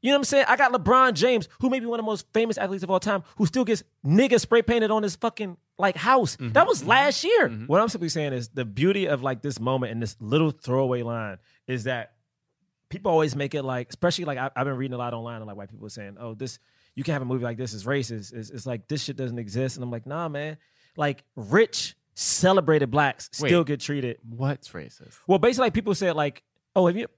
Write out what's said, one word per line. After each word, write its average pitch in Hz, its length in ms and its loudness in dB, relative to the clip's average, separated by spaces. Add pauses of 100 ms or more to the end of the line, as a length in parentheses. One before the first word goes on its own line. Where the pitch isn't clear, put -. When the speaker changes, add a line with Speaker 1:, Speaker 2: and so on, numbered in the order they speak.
Speaker 1:
You 233 80 0
know 277 60 6
what 285 40 6
I'm 285 60 -2
saying? 277 240 4
I 254 80 6
got 262 160 4
LeBron 247 400 4
James, 208 340 2 (140)
who 262 80 2
may 262 100 0
be 226 60 -8
one 233 120 -4
of 226 60 -4
the 214 80 -2
most 202 220 -6
famous 220 240 0
athletes 196 260 -4
of 180 80 -2
all 190 80 4
time, 202 240 -2 (140)
who 214 80 2
still 247 180 2
gets 220 200 0 (220)
niggas 226 360 4
spray 233 200 2
painted 226 300 2
on 220 100 0
his 196 140 -4
fucking, 208 400 -6 (240)
like, 190 160 2
house. 214 400 2
Speaker 2:
Mm-hmm. 120 160 -6
Speaker 1:
That 294 160 6
was 480 140 0
Speaker 2:
Mm-hmm. 143 80 -6
Speaker 1:
last 269 340 4
year. 392 240 4
Speaker 2:
Mm-hmm. 113 200 -8
Speaker 1:
What 165 120 4
I'm 226 80 2
simply 170 220 -4
saying 147 240 -4
is 120 160 -6
the 127 160 -4
beauty 170 400 0
of, 143 180 -2
like, 131 180 -4
this 139 200 -6
moment 123 320 -2
and 117 100 -6
this 107 160 -8
little 147 320 0
throwaway 127 520 -2
line 113 340 -8 (300)
is 127 180 -6
that 123 280 -8 (760)
people - 220 -4
always 156 240 2
make 139 200 -4
it 143 80 -4
like, 127 260 -6
especially, 175 360 -2
like, 143 120 -4
I, 135 180 -4
I've 131 100 0
been 139 100 -4
reading 127 200 -6
a - 20 -8
lot 120 160 -6
online 117 240 -10
and, 110 100 -14
like, 101 80 -14
white 98 140 -16
people 104 200 -18
saying, 101 300 -16
"Oh, 117 140 -12
this, 123 260 -10 (360)
you 139 80 -8
can't 165 100 -2
have 143 80 -4
a 127 40 -8
movie 123 200 -2
like 117 120 -6
this, 120 160 -8
it's 104 100 -12
racist." 117 500 -6
It's, 113 160 -14
it's 90 160 -14
like, 120 220 -8
"This 151 160 -4
shit 143 120 -8
doesn't 120 240 -6
exist." 117 380 -4
And 127 60 -10
I'm 123 80 -8
like, 117 140 -10
"Nah, 156 220 -8
man." 151 300 -8 (400)
Like, 147 260 -2 (140)
rich, 131 580 0 (200)
celebrated 156 760 2
blacks 139 380 0 (100)
Speaker 2:
Wait. 147 100 0
Speaker 1:
still 170 140 6
get 143 160 -4
treated. 131 380 -4 (100)
Speaker 2:
What's 127 420 -6
racist? - 460 -16 (120)
Speaker 1:
Well, 185 120 6
basically, 240 280 4
like, 214 60 0
people 208 220 0
said, 175 200 0
like, 147 280 -2 (320)
"Oh, 185 120 6
have 175 100 2
you" 233 100 -6 (100)